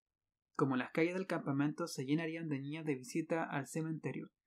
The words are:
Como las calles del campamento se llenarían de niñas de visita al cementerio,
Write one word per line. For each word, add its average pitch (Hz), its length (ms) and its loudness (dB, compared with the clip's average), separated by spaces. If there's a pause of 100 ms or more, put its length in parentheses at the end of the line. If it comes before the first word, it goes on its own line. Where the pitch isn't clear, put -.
(560)
Como 135 200 4
las 123 160 0
calles 170 240 2
del 190 100 0
campamento 151 600 0
se 139 180 -6
llenarían 160 420 0
de 139 120 0
niñas 151 260 -6
de 151 80 2
visita 147 500 0
al 156 220 -2
cementerio, 160 680 -2 (160)